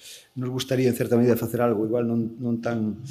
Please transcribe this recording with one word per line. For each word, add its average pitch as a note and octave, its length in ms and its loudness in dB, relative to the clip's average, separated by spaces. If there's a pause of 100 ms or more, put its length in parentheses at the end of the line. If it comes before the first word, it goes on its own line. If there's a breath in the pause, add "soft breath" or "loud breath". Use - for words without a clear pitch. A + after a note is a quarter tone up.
(380 loud breath)
nos B2+ 160 -4
gustaría C3 320 0
en A#2+ 80 4
certa A#2+ 240 2
medida A#2+ 160 6
facer A#2 320 0
algo, A2 240 2
igual A#2+ 160 0
non, A#2 320 -2
non A#2+ 240 -2
tan, A2 500 -4